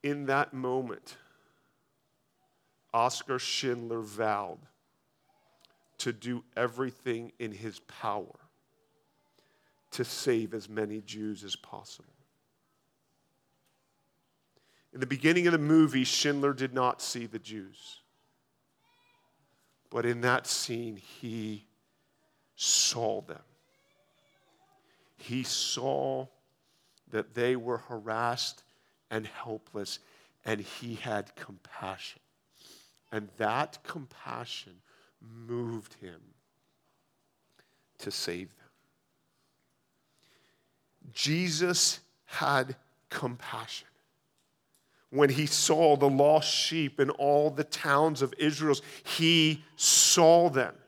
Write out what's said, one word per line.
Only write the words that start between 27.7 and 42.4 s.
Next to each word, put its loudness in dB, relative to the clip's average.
harassed -6
and -6
helpless, -10
and -2
he -12
had -6
compassion. -14
And -8
that -2
compassion -12
moved -8
him -18
to -8
save -8
them. -20
Jesus 0
had 0